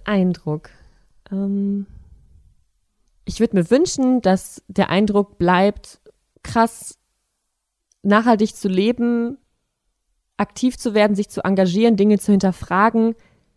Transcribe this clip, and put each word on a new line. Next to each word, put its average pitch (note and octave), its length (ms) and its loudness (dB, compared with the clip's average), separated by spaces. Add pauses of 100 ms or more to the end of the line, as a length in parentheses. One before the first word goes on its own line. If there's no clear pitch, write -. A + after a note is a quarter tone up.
Eindruck. F3+ 640 -2 (600)
Ähm, G3 540 -4 (1400)
ich - 140 -10
würd A3+ 140 0
mir F3 180 0
wünschen, B3+ 500 0
dass - 460 -2
der G3 220 -2
Eindruck G3+ 480 0
bleibt, F3+ 600 0 (440)
krass - 540 -4 (1080)
nachhaltig G#3+ 520 2
zu - 120 -6
leben, A#3 720 -2 (1000)
aktiv - 400 -4
zu A3 160 -6
werden, G#3 220 2
sich G3+ 140 -4
zu - 140 -8
engagieren, G3 540 2
Dinge G#3 220 4
zu - 120 0
hinterfragen, G#3 840 0 (420)